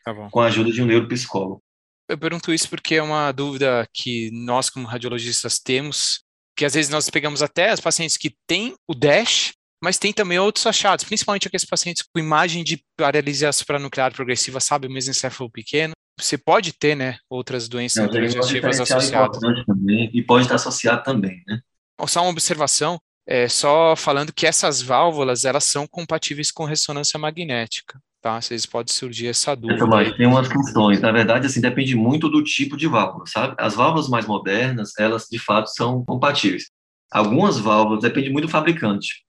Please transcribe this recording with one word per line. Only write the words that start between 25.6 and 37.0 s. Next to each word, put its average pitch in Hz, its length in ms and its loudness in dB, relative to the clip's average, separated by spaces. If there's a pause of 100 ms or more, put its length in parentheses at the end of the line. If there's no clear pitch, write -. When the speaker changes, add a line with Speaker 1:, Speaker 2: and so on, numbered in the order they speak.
Speaker 1:
são 147 200 -2
compatíveis 156 680 -6
com 165 120 -6
ressonância 147 540 -4
magnética, 151 800 -6 (220)
tá? 113 140 -2
Às 117 120 -8
vezes 113 180 -6
pode 120 260 -6
surgir 117 340 -6
essa 120 240 -2
Speaker 2:
É, 139 60 -2
Speaker 1:
dúvida 117 240 -2
Speaker 2:
Tomás, 110 280 4
Speaker 1:
aí. - 80 -6
Speaker 2:
tem 120 100 6
umas 127 200 6
questões. 107 540 4
Na 113 100 2
verdade, 117 360 4
assim, 127 140 0
depende 131 360 0
muito 139 320 2
do 151 140 4
tipo 139 340 -2
de 147 100 -2
válvula, 107 400 0
sabe? 127 320 -4
As 113 160 0
válvulas 139 340 2
mais 117 180 0
modernas, 107 720 -2
elas, 113 320 0
de 110 120 -8
fato, 107 300 0
são 123 340 -2
compatíveis. 127 600 0 (440)